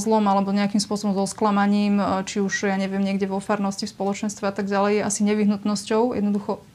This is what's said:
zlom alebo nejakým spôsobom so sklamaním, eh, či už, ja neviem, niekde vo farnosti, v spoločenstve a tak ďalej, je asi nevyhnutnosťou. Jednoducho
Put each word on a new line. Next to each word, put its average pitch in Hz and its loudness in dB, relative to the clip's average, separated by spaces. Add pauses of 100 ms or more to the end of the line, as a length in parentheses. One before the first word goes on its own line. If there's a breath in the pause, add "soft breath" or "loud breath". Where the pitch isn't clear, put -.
zlom 220 2
alebo 196 2
nejakým 202 2
spôsobom 202 -2
so 190 0
sklamaním, 202 2
eh, 190 0
či 208 -4
už, 196 -2
ja 196 2
neviem, 196 -2
niekde 196 0
vo 190 -2
farnosti, 202 -2
v - -8
spoločenstve 202 -4
a 196 -6
tak 202 -4
ďalej, 202 2
je 202 0
asi - -2
nevyhnutnosťou. 208 0
Jednoducho 202 -2 (180)